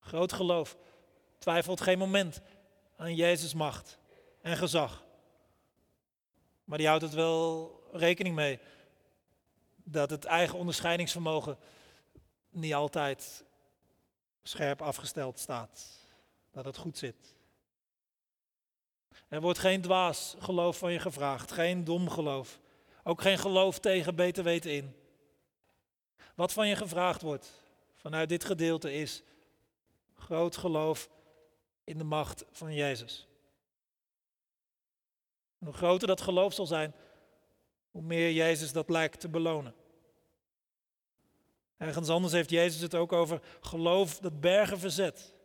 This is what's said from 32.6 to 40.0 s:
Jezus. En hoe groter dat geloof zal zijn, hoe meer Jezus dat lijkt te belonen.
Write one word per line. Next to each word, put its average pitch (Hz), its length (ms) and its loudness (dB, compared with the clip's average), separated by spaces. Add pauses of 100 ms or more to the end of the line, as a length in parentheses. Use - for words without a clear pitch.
Jezus. 135 540 -4 (2250)
En 180 60 -12
hoe 147 100 -10
groter 180 320 4
dat 185 140 2
geloof 185 320 4
zal 196 120 -4
zijn, 156 280 -2 (1000)
hoe 170 100 -12
meer 165 300 2
Jezus 160 400 2
dat 156 180 -2
lijkt 160 300 2
te 175 100 -10
belonen. 160 460 -2 (2000)